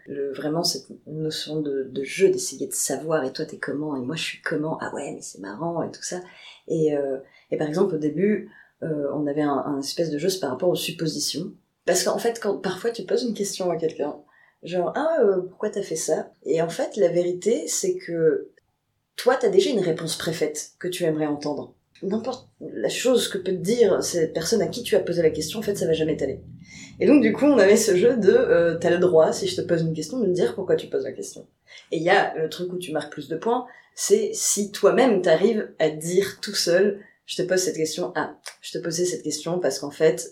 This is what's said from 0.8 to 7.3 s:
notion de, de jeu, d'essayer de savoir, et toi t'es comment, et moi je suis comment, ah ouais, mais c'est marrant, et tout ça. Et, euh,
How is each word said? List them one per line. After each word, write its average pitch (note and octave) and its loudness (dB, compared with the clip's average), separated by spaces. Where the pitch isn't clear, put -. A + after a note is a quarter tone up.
notion D#3 -6
de, C#3 -4
de C3+ -6
jeu, F#3+ 2
d'essayer C3 -4
de - -8
savoir, D3 -2
et C3 -4
toi D#3 -8
t'es G3+ -12
comment, C#3+ -6
et C3 -6
moi C3 -6
je D#3+ -6
suis - -8
comment, D#3 -4
ah - -8
ouais, - -8
mais - -14
c'est - -16
marrant, D#3 -6
et D#3 -6
tout - -18
ça. F3+ -8
Et, D3+ 2
euh, C3+ -2